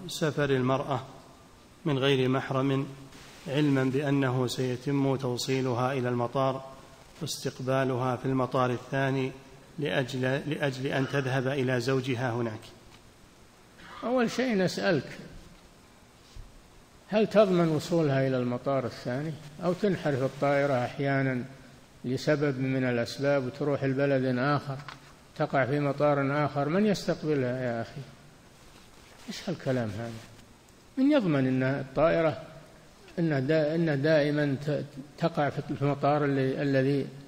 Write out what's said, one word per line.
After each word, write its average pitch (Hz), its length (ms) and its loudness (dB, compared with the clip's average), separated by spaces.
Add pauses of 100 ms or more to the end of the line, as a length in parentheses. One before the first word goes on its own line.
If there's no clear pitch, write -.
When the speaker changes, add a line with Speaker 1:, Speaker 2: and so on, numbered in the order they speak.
Speaker 1:
سفر 147 440 -2
المرأة 131 500 0 (840)
من 143 140 0
غير 131 300 4
محرم، 135 580 0 (640)
علما 139 360 2
بأنه 131 640 2
سيتم 135 680 0
توصيلها 127 760 0
إلى 127 160 -2
المطار 131 560 0 (580)
واستقبالها 131 920 -2
في 123 100 -8
المطار 131 440 2
الثاني 135 600 -2 (460)
لأجل، 139 440 -2
لأجل 135 640 -2
أن 135 220 0
تذهب 131 400 0
إلى 131 320 0
زوجها 127 520 0
هناك؟ 117 280 -4 (1400)
Speaker 2:
أول 240 260 2
شيء 240 260 0
نسألك، 185 600 0 (1900)
هل 208 180 4
تضمن 185 420 6
وصولها 147 600 2
إلى 131 80 2
المطار 123 500 0
الثاني؟ 135 460 -6 (320)
أو 175 80 2
تنحرف 160 500 0
الطائرة 139 600 2
أحيانًا 135 600 0 (600)
لسبب 139 560 0
من 131 240 0
الأسباب 127 640 0
وتروح 139 380 -2
لبلد 131 540 2
آخر، 139 380 0 (600)
تقع 143 280 2
في 143 160 0
مطار 143 640 2
آخر، 143 240 -2
من 190 180 2
يستقبلها 151 760 0
يا 117 200 -2
أخي؟ - 180 -10 (1300)
إيش - 200 -8
هالكلام 127 500 -2
هذا؟ 117 140 -8 (840)
من 269 140 4
يضمن 165 340 4
أن 131 160 2
الطائرة، 147 800 2 (760)
أن 151 280 2
دا-، 156 280 4
أن 160 280 2
دائمًا 147 540 4 (100)
ت-، 139 180 -2 (340)
تقع 160 320 0
في 151 100 -6 (200)
المطار 143 440 2
اللي، 135 380 0
الذي 135 440 2 (220)